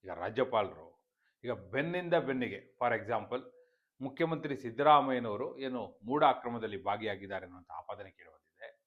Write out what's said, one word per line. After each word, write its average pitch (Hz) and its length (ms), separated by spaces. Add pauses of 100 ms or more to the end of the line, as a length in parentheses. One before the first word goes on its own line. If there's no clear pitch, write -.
ಈಗ 95 60
ರಾಜ್ಯಪಾಲರು 98 800 (540)
ಈಗ 127 80
ಬೆನ್ನಿಂದ 160 600
ಬೆನ್ನಿಗೆ, 127 680
for 117 180
example, 110 420 (580)
ಮುಖ್ಯಮಂತ್ರಿ 143 560
ಸಿದ್ದರಾಮಯ್ಯನವರು 131 1000
ಏನು 127 460
ಮೂಡ 143 200
ಅಕ್ರಮದಲ್ಲಿ 110 600
ಭಾಗಿಯಾಗಿದ್ದಾರೆ 98 600
ಅನ್ನುವಂಥ 90 260
ಆಪಾದನೆ 98 400
ಕೇಳಿ - 200
ಬಂದಿದೆ. - 560